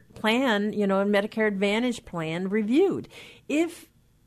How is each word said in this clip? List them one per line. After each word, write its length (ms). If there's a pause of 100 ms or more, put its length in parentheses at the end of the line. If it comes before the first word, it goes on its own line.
(140)
plan, 600
you 120
know, 160
a 40
Medicare 420
Advantage 580
plan 440
reviewed? 580 (400)
If 420 (380)